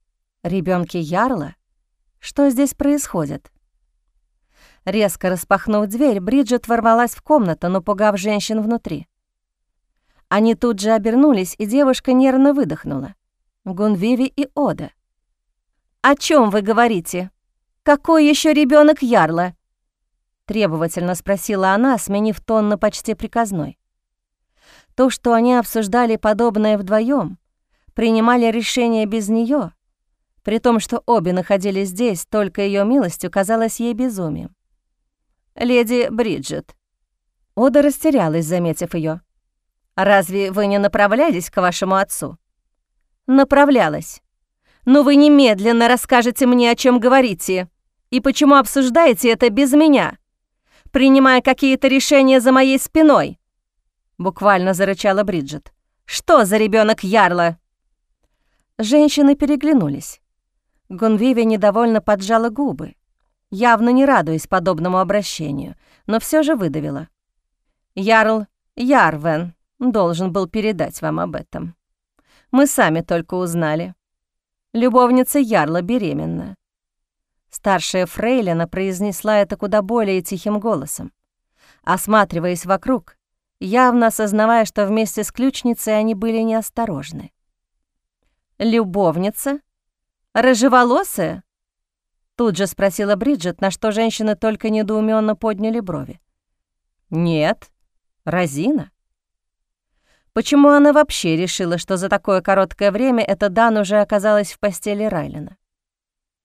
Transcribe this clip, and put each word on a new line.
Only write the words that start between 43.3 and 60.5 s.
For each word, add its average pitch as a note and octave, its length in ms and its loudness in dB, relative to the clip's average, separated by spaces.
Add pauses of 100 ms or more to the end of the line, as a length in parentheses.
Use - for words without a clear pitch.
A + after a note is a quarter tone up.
Но C#4 180 6
вы C#4+ 140 4
немедленно A#3 720 4
расскажете B3 580 2
мне, A#3+ 240 4
о A#3 60 0
чем B3 240 2
говорите, G#3+ 680 0 (420)
и B3 100 0
почему C#4+ 360 4
обсуждаете C4 760 2
это A#3 200 2
без B3 220 0
меня, D4 460 4 (760)
принимая C4 480 4
какие-то C4 480 0
решения C4 520 4
за B3+ 120 2
моей C4 260 4
спиной", C4+ 600 2 (800)
буквально F#3+ 560 0
зарычала G3 500 0
Бриджит. D3+ 480 -8 (320)
"Что - 400 2
за G3 120 0
ребенок G#3+ 460 2
Ярла?" F3+ 560 2 (1200)
Женщины C#4+ 560 4
переглянулись. C#4 840 -2 (680)